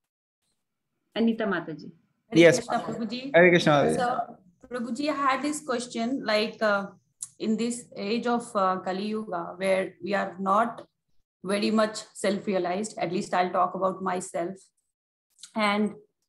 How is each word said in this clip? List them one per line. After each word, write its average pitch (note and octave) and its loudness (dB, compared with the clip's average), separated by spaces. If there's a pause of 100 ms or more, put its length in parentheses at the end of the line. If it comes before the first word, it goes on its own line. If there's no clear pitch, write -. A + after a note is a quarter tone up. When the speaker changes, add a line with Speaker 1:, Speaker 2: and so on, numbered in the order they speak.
(1160)
Speaker 1:
Anita A3+ 0
Mataji. E3 -6 (420)
Speaker 2:
Yes. E3 10
Speaker 3:
Hare - -6
Krishna, - -4
Prabhuji. B3 -8
Speaker 2:
Hare F3 10
Krishna, E3+ 6
Mataji. D3 4
Speaker 3:
So, - -2 (320)
Prabhuji, B3 -6
I D4 -2
had C4+ 0
this D4 -4
question, A#3 -4
like, G#3+ -2
uh, G3+ 2 (540)
in A3 0
this A#3+ -4 (100)
age G3+ -4
of, A#3+ -2
uh, F#3 0
Kali F#3 -6
Yuga, F#3 -6
where F#3+ 0
we G3 -4
are F#3+ -4
not G3+ 0 (580)
very G3+ 0
much G#3+ 0 (120)
self-realized, F#3+ -2
at F3 -4
least F#3+ -4
I'll F3+ 2
talk F3+ 0
about F#3 -2
myself. F#3 -4 (1000)
And, G#3 0 (340)